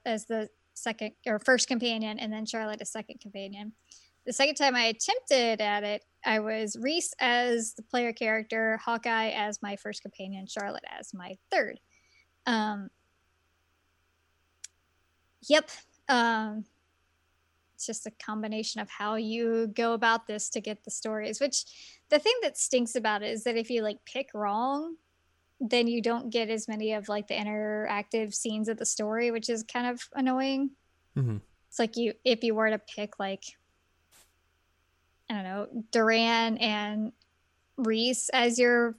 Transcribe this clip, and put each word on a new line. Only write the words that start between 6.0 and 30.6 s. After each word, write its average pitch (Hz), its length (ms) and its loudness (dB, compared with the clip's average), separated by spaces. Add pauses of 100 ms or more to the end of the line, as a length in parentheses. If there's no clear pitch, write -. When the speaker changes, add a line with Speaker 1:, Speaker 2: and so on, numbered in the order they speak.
Speaker 1:
I 220 160 4
was 214 400 -2
Reese 302 400 0
as 240 540 2
the 226 80 -14
player 240 300 0
character, 220 680 0
Hawkeye 226 500 0
as 214 340 -4
my 202 140 -6
first 214 260 -10
companion, 196 460 -12
Charlotte 208 340 -6 (160)
as - 160 -14
my 185 240 -12 (140)
third. 302 260 0 (680)
Um, 214 460 0 (2500)
yep. 302 220 6 (380)
Um, 220 560 2 (1120)
it's - 120 -10
just 220 200 -8
a 214 40 -8
combination 214 680 -4
of 208 80 -8
how 208 280 -4
you 226 520 2
go 233 240 2
about 226 340 4
this 214 240 -4
to 220 100 -4
get 208 240 -8
the 214 60 -14
stories, 214 500 -4
which 277 240 2 (440)
the 302 100 8
thing 427 240 4
that - 140 0
stinks 240 380 2
about 214 280 0
it 214 80 -4
is 220 140 -6
that 233 120 0
if 226 140 -2
you, 233 120 2
like, 214 220 -4
pick 269 300 -8
wrong, 254 600 0 (640)
then 240 260 4
you 233 140 2
don't 233 300 0
get 226 180 0
as 220 200 -4
many 214 260 -2
of, 208 140 -6
like, 208 200 -2
the - 60 -4
interactive 214 1000 -2
scenes 214 340 -2
of 220 100 -4
the 220 80 -6
story, 226 440 0
which 226 200 -2
is 226 120 -2
kind 247 240 -4
of 247 140 -4 (140)
annoying. 269 560 0 (460)